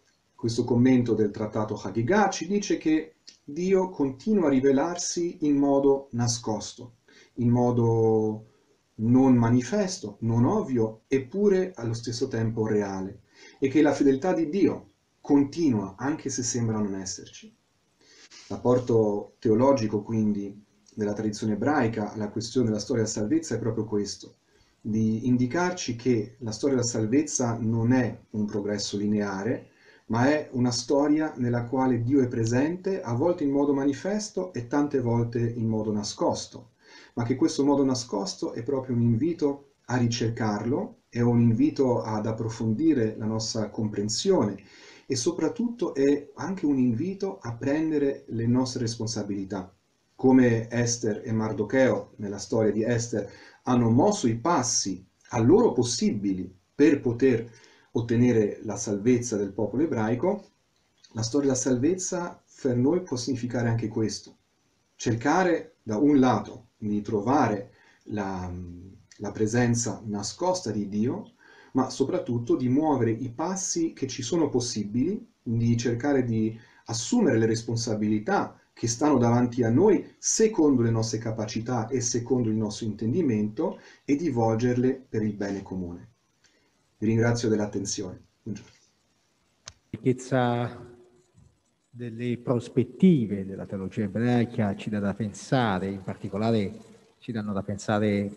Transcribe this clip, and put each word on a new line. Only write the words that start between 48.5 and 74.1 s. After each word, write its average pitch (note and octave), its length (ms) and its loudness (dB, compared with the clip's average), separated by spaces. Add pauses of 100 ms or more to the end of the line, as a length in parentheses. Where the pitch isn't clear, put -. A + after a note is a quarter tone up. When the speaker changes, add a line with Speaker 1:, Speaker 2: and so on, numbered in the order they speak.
Speaker 1:
responsabilità. G2+ 880 -6 (440)
Come B2 540 6
Esther A#2 540 -2
e A2 60 -8
Mardocheo, A2 840 0
nella G2+ 220 -8
storia G#2+ 340 0
di G#2+ 100 -2
Esther, A#2 480 -2 (340)
hanno A#2+ 260 2
mosso F3 360 4
i A2+ 80 2
passi A#2 720 -2 (240)
a A#2 120 -4
loro F#3 320 6
possibili G2 800 -2 (220)
per C#3+ 260 4
poter A#2+ 480 2 (440)
ottenere A#2 720 2
la G#2 120 -6
salvezza A2+ 600 0
del G2+ 160 -4
popolo A#2 320 -2
ebraico, C3 600 0 (680)
la A2 100 -4
storia C#3+ 260 0
della C3 120 0
salvezza F3 800 -2 (180)
per B2+ 160 0
noi D3 260 2
può C3+ 140 -6
significare A#2+ 520 -2
anche A2+ 200 0
questo. A2 480 -4 (600)
Cercare D3+ 840 0
da G#2+ 160 -4
un C#3+ 200 6
lato B2 500 2 (100)
di G#2 220 -2
trovare A2 720 0 (340)
la, F#2+ 460 -6 (680)
la G#2 120 -8
presenza A#2 720 0
nascosta G#2+ 640 -4
di G#2 180 -4
Dio, A#2 420 -4 (420)
ma C3 180 0
soprattutto B2+ 640 -2
di B2+ 140 0
muovere C3+ 400 2
i A#2+ 180 -4
passi E3+ 640 -4
che - 140 -6
ci - 160 -10